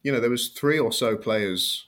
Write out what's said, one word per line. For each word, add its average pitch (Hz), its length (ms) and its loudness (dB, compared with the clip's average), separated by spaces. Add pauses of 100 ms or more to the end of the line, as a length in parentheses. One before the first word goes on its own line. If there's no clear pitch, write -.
you 139 80 -2
know, 127 80 2
there 120 100 2
was 120 200 -2
three 147 300 0
or 113 120 0
so 113 240 0
players 104 720 -2